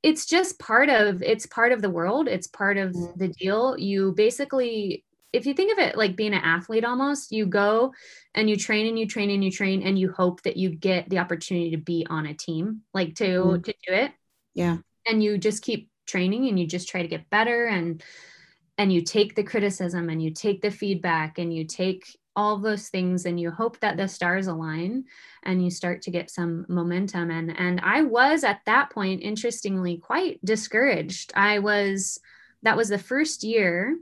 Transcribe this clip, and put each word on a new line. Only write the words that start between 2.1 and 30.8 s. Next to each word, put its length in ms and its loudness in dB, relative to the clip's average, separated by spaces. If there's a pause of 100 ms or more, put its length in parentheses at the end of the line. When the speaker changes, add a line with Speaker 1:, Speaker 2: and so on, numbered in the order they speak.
Speaker 1:
It's 220 -4
part 300 0
of 160 -2
Speaker 2:
Mm. 220 -6
Speaker 1:
the 120 -2
deal. 500 0
You 340 0
basically, 920 0 (280)
if 140 0
you 80 0
think 160 2
of 80 2
it 180 2
like 200 0
being 180 0
an 80 2
athlete 420 0
almost, 460 -2
you 160 0
go 480 2 (400)
and 160 2
you 60 2
train 320 0
and 100 -2
you 80 -2
train 240 -2
and 140 2
you 80 2
train 300 0
and 140 0
you 140 2
hope 320 0
that 140 -2
you 140 0
get 380 0
the 100 0
opportunity 520 -2
to 60 -4
be 340 -2
on 160 -4
a 80 -8
team, 460 -6 (120)
like, 240 -2
to, 100 -2
Speaker 2:
Mm. 380 2
Speaker 1:
to 80 -8 (140)
do 60 -2
it. 200 2 (420)
Speaker 2:
Yeah. 240 0 (280)
Speaker 1:
And 160 4
you 160 2
just 240 0
keep 260 -4 (180)
training 420 0
and 100 2
you 80 0
just 220 -6
try 140 -4
to 60 -4
get 220 -8
better 360 2
and, 360 -2 (720)
and 160 2
you 100 4
take 340 0
the 80 0
criticism 640 -2
and 120 -2
you 120 -2
take 300 -2
the 100 0
feedback 680 -2
and 160 -4
you 100 -4
take 400 -4 (300)
all 240 0
those 300 -4
things 360 0
and 140 -2
you 140 -4
hope 280 -4
that 160 0
the 120 -2
stars 400 0
align 560 -4 (400)
and 180 0
you 80 2
start 320 -4
to 80 -10
get 200 -4
some 380 -6
momentum. 640 -2
And, 260 -4
and 280 0
I 180 4
was 400 4
at 240 0
that 240 4
point, 320 -2
interestingly, 760 -4
quite 460 -2
discouraged. 920 0